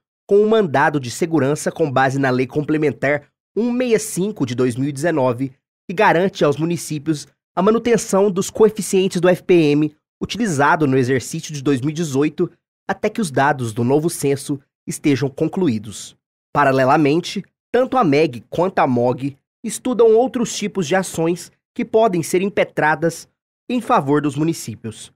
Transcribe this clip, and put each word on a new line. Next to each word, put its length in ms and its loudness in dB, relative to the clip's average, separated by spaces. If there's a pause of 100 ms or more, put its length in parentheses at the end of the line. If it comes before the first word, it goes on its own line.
(280)
com 120 4
um 100 4
mandado 500 2
de 100 -6
segurança 640 -2
com 180 -2
base 300 0
na 100 0
Lei 160 0
Complementar 800 -2 (340)
um 180 -2
seis 280 0
cinco 420 -4
de 100 -6
dois 200 0
mil 120 -4
e 40 -4
dezenove, 600 -2 (340)
que 80 -10
garante 520 2
aos 100 2
municípios 720 -4 (260)
a 80 -2
manutenção 720 2
dos 180 -4
coeficientes 680 2
do 80 2
F 160 2
P 100 2
M 400 4 (280)
utilizado 680 0
no 100 2
exercício 540 -2
de 100 -10
dois 200 0
mil 80 -2
e 40 -4
dezoito, 560 -2 (380)
até 220 -4
que 100 -6
os 120 -2
dados 420 0
do 100 -2
novo 260 2
censo 500 -4 (280)
estejam 420 0
concluídos. 840 -4 (380)
Paralelamente, 880 2 (280)
tanto 260 0
a 60 2
meg 460 0
quanto 300 -2
a 80 4
mog 480 0 (280)
estudam 520 2
outros 400 0
tipos 320 -4
de 80 0
ações 560 -2 (240)
que 80 -4
podem 400 0
ser 180 0
impetradas 840 -2 (420)
em 120 -2
favor 400 2
dos 140 -2
municípios. 800 -6